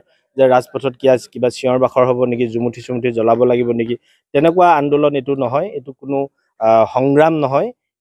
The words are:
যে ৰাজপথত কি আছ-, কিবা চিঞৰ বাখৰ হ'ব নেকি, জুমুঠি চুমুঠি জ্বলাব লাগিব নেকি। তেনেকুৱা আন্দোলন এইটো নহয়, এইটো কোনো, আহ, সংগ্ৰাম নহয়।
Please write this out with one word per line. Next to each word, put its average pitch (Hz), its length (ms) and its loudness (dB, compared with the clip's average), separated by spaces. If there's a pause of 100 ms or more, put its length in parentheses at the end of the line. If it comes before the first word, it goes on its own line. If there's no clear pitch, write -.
(360)
যে 135 120 4
ৰাজপথত 127 520 0
কি 135 80 -2
আছ-, 127 200 2
কিবা 123 200 -4
চিঞৰ 127 300 -2
বাখৰ 127 280 0
হ'ব 127 180 0
নেকি, 120 240 -2
জুমুঠি 120 320 -6
চুমুঠি 123 320 -6
জ্বলাব 117 320 0
লাগিব 123 280 0
নেকি। 117 220 -4 (400)
তেনেকুৱা 170 420 4
আন্দোলন 143 380 0
এইটো 139 200 -4
নহয়, 135 340 -4
এইটো 135 240 -14
কোনো, 139 260 -6 (420)
আহ, 113 240 4 (100)
সংগ্ৰাম 143 400 2
নহয়। 151 340 -2 (320)